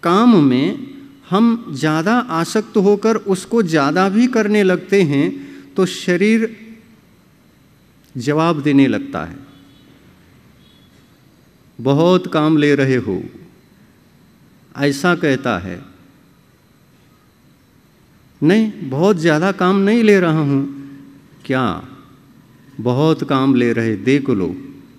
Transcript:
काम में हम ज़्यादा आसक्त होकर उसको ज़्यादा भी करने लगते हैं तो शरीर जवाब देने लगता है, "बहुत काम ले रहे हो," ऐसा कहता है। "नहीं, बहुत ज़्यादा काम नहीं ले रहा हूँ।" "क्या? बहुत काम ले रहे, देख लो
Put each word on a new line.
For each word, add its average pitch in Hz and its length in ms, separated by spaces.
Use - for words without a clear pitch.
काम 208 400
में 135 500
हम 208 160
ज़्यादा 156 460
आसक्त - 380
होकर 208 400
उसको 208 460
ज़्यादा 160 460
भी 220 180
करने 214 360
लगते 190 400
हैं 143 240
तो 185 120
शरीर 220 720
जवाब 151 480
देने 139 240
लगता 95 380
है, 85 120
"बहुत 165 540
काम 156 240
ले 147 180
रहे 135 220
हो," 98 260
ऐसा 143 360
कहता 131 440
है। 92 220
"नहीं, 214 300
बहुत 175 260
ज़्यादा 160 380
काम 190 260
नहीं 214 220
ले 208 180
रहा 160 200
हूँ।" 139 220
"क्या? 131 200
बहुत 139 480
काम 135 260
ले 120 180
रहे, 113 240
देख 139 340
लो 90 240